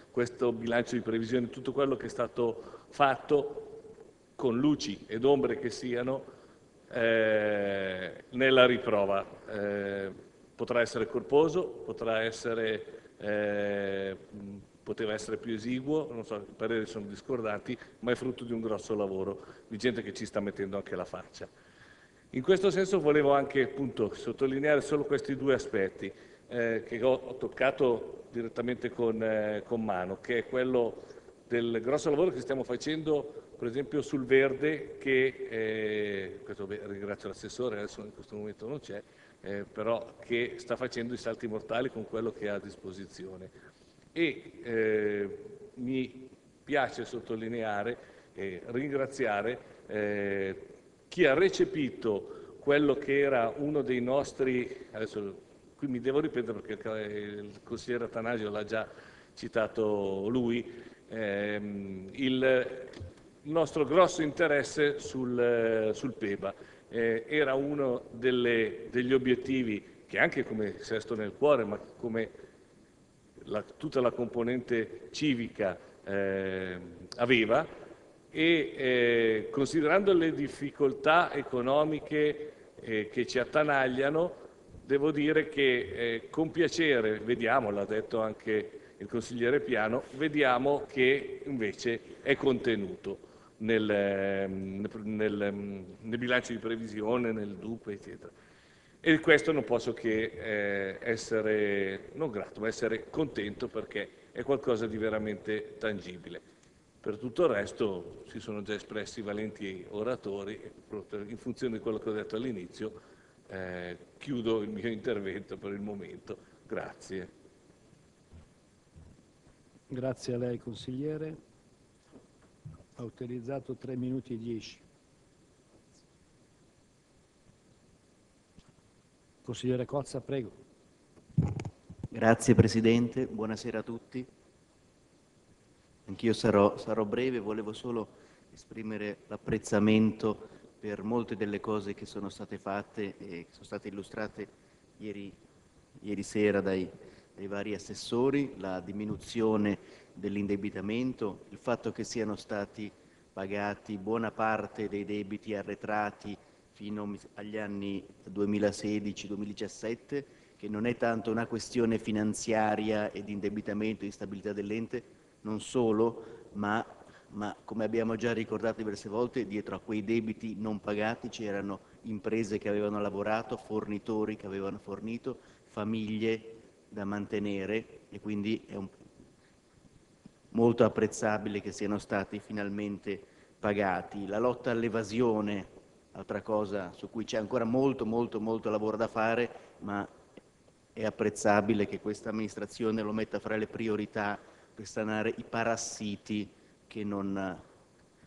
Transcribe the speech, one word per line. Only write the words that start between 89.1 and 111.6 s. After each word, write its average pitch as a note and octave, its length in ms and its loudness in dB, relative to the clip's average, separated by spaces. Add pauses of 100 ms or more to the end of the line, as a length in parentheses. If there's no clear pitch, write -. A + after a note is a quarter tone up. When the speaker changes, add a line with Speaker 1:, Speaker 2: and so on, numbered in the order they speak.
Speaker 1:
Piano, A2+ 420 2 (140)
vediamo C#3+ 680 4
che C3+ 580 4
invece A#2 760 -2
è C#3 160 2
contenuto G#2 920 0 (320)
nel, A2 300 2
ehm, G2 960 0 (180)
nel, G#2+ 380 0
ehm, G2+ 420 -4 (160)
nel A2+ 180 -4
bilancio B2 340 0
di A2+ 60 -4
previsione, A2+ 720 -2
nel G#2 240 -4
dupe, G#2+ 360 -8
eccetera. F#2 380 -14 (680)
E D#3+ 200 6
questo D#3+ 320 6
non C#3 120 2
posso A#2 300 0
che, A2 400 0
eh, G2+ 640 -2
essere, G#2 1120 0
non D3 180 -4
grato, G#2 300 -6
ma A2 80 0
essere A2 400 -2
contento A2 600 -4
perché G#2 400 -6 (240)
è A#2+ 100 -6
qualcosa A#2+ 440 0
di A2+ 120 -4
veramente G#2+ 800 -2
tangibile. F2+ 640 -6 (600)
Per G#2+ 160 -4
tutto B2+ 280 0
il D3+ 60 6
resto G2+ 800 -2
si A#2 120 -10
sono G#2 200 -6
già G2+ 140 -4
espressi G#2+ 480 -8
valenti G#2 680 -6
oratori, G#2 720 -4
e G#2+ 80 -14 (160)
proprio G#2 360 -10
in G#2 160 -10
funzione A#2+ 380 -4